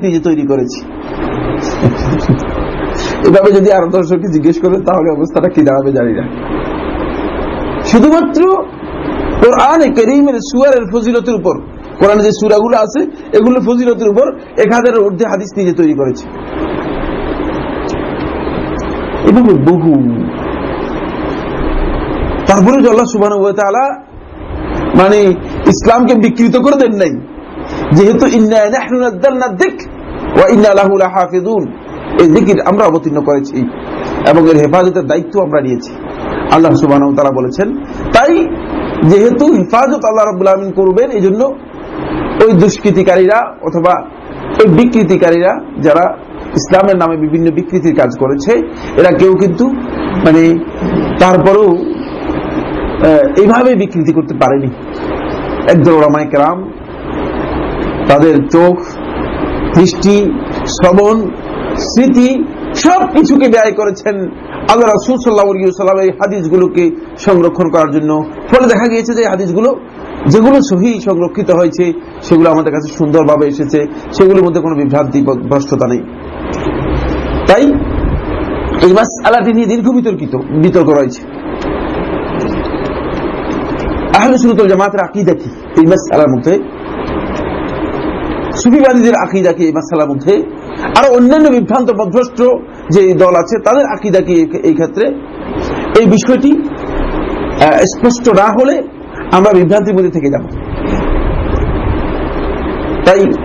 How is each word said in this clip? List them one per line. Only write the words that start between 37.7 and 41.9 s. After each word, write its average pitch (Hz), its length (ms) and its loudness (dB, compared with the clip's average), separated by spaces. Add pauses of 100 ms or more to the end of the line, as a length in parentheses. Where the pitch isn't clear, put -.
তাই 330 340 4 (640)
যেহেতু 226 360 4
হেফাজত 247 600 2
আল্লাহ 220 200 2
রাব্বুল 190 220 -2
আলামিন 190 260 0
করবেন, 196 380 2
এই 214 100 -2
জন্য 220 340 0 (880)